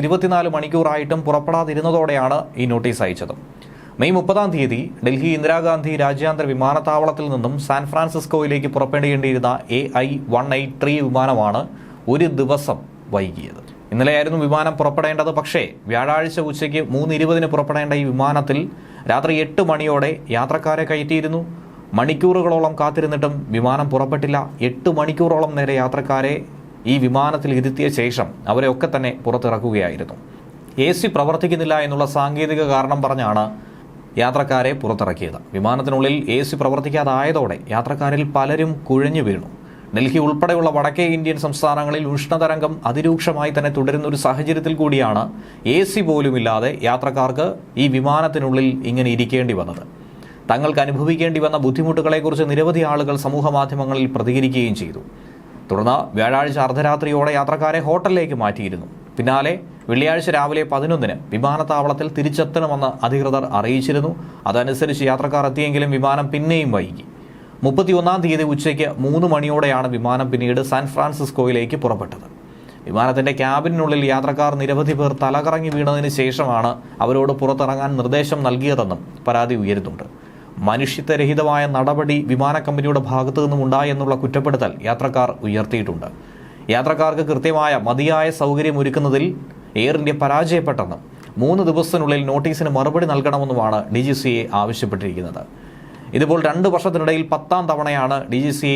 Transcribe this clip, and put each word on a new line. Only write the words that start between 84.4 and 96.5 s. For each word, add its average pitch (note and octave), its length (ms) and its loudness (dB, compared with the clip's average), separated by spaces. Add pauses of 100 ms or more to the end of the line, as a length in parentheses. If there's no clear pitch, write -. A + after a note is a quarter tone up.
യാത്രക്കാർ B2+ 420 0 (180)
ഉയർത്തിയിട്ടുണ്ട്. G2+ 600 -2 (680)
യാത്രക്കാർക്ക് D#3 560 2
കൃത്യമായ D3+ 420 2 (140)
മതിയായ D#3 400 2 (120)
സൗകര്യം C#3+ 420 2
ഒരുക്കുന്നതിൽ C#3 400 2 (600)
എയർ D3+ 180 2
ഇന്ത്യ D3 220 0
പരാജയപ്പെട്ടെന്നും C#3 760 0 (420)
മൂന്ന് F3+ 280 4
ദിവസത്തിനുള്ളിൽ D3+ 520 0 (100)
നോട്ടീസിന് D3 460 0
മറുപടി D3+ 340 2
നൽകണമെന്നുമാണ് C3 680 0 (140)
ഡി B2 140 2
ജി C3+ 140 0
സി B2+ 180 2
എ - 20 -2 (180)
ആവശ്യപ്പെട്ടിരിക്കുന്നത്. G2 800 -4 (760)
ഇതിപ്പോൾ D#3 300 4
രണ്ട് F3 260 2